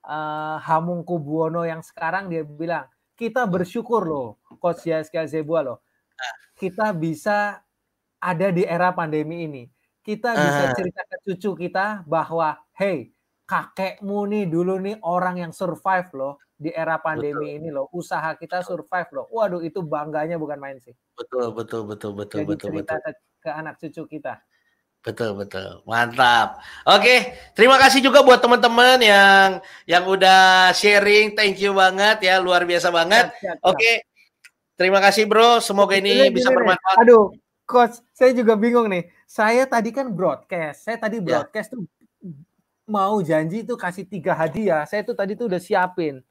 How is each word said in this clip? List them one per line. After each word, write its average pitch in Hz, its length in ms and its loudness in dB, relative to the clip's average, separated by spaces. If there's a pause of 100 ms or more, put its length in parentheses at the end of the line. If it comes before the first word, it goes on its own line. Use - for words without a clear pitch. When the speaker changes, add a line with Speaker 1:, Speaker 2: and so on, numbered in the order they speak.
Speaker 1:
eee, 156 560 -8
Hamengkubuwono 160 1040 -4
yang 165 160 -8
sekarang 175 480 -8
dia 165 160 -6
bilang, 151 400 -8 (320)
"Kita 233 320 -4
bersyukur 190 560 -4
loh, 139 400 -10 (160)
Coach 170 320 -4
Yaskia 160 320 -4
Zebua 151 400 -4
loh. 120 160 -10 (400)
Speaker 2:
Ah. 123 160 -12 (240)
Speaker 1:
Kita 202 320 -4
bisa 196 720 -4 (560)
ada 180 320 -4
di 175 160 -2
era 180 240 0
pandemi 160 560 -6
ini. 135 160 -14 (400)
Kita 220 320 -6
bisa 143 360 0
Speaker 2:
Ah. - 40 -2
Speaker 1:
cerita 180 320 -8
ke 180 100 -14 (140)
cucu 180 360 -8
kita 190 360 -6
bahwa, 160 560 -4 (160)
'Hey, 180 400 -6 (320)
kakekmu 190 800 -6
nih 208 240 -4
dulu 180 300 -2
nih 208 240 -8
orang 180 420 -4
yang 160 80 -14
survive 180 600 -4
loh 139 240 -10 (140)
di 156 160 -10
era 160 260 -4
pandemi 147 540 -6
Speaker 2:
Betul. 147 100 -14
Speaker 1:
ini 160 80 -10
loh. 139 160 -6 (100)
Usaha 160 400 -8
kita 180 280 -10
Speaker 2:
Betul. 175 200 -10
Speaker 1:
survive 175 320 -8
loh.'" 127 160 -10
Waduh, 196 320 -4
itu 165 160 -10
bangganya 156 560 -6
bukan 147 240 -10
main 139 200 -16
sih. 120 160 -20 (200)
Speaker 2:
Betul, 120 400 -6
betul, 113 320 -10
betul, 107 280 -10
betul, 104 280 -10
Speaker 1:
Jadi 151 80 -8
Speaker 2:
betul, 143 200 -8
Speaker 1:
cerita 156 280 -10
Speaker 2:
betul. 156 160 -12
Speaker 1:
ke, - 320 -20
ke - 40 -8
anak 156 280 -12
cucu 156 280 -14
kita. 139 360 -14 (600)
Speaker 2:
Betul, 107 320 -8
betul. 95 480 -14
Mantap. 117 800 2 (160)
Oke, 214 560 4 (160)
terima 254 240 6
kasih 262 240 6
juga 269 240 6
buat 247 160 8
teman-teman 240 560 4
yang, 196 520 6 (360)
yang 175 160 2
udah 185 720 6
sharing. 208 640 4
Thank 202 240 -2
you 196 160 0
banget 190 480 2
ya, 185 160 4
luar 180 240 2
biasa 175 240 0
banget. 185 400 2
Speaker 1:
Siap, - 80 -16
siap, 180 240 -10
siap. 180 80 4
Speaker 2:
Oke, 220 220 2 (840)
terima 185 240 2
kasih, 202 320 4
Bro. 226 320 6
Semoga 196 320 2
Speaker 1:
Oke, 196 80 2
Speaker 2:
ini 202 240 4
Speaker 1:
gini, 247 80 2
Speaker 2:
bisa 247 160 0
Speaker 1:
gini. 175 80 4
Speaker 2:
bermanfaat. 190 480 2
Speaker 1:
Aduh, 220 240 6 (400)
Coach, 240 320 2 (160)
saya 254 160 4
juga 226 240 2
bingung 233 320 2
nih. 175 160 -4 (240)
Saya 240 400 0
tadi 233 240 -2
kan 262 160 -6
broadcast. 165 800 -6
Saya 233 80 -6
tadi 220 240 -6
Speaker 2:
Ya. 170 40 -6 (200)
Speaker 1:
broadcast 214 320 -12
tuh 175 80 -12 (1040)
mau 208 320 0
janji 160 400 -2
tuh 226 160 -8
kasih 180 320 -10
tiga 175 240 -4
hadiah. 160 560 -2
Saya 208 160 -6
tuh 240 80 -8
tadi 202 240 -6
tuh 240 160 -6
udah 175 80 -4
siapin. 180 560 -4 (140)